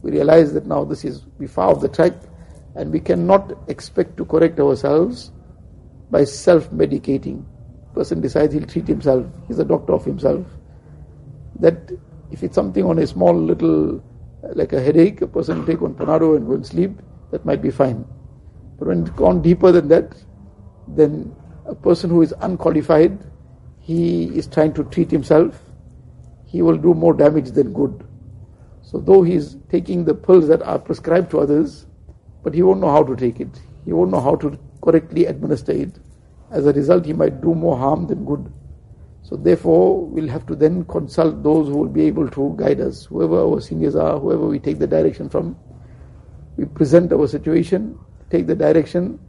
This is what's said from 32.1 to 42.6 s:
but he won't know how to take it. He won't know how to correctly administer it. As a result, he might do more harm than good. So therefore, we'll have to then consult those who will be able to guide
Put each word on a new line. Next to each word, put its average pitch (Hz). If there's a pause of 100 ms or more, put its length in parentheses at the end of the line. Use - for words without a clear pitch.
but 156
he 165
won't 190
know 165
how 151
to 131
take 123
it. - (240)
He -
won't 180
know 202
how 143
to 143 (240)
correctly 160
administer 143
it. 143 (540)
As 147
a 147
result, 147
he 151
might 151
do 165
more 160
harm 151
than 143
good. 139 (720)
So -
therefore, 175
we'll 156
have 135
to 160
then 160
consult 156
those 151
who 143
will 156
be 147
able 151
to 143
guide -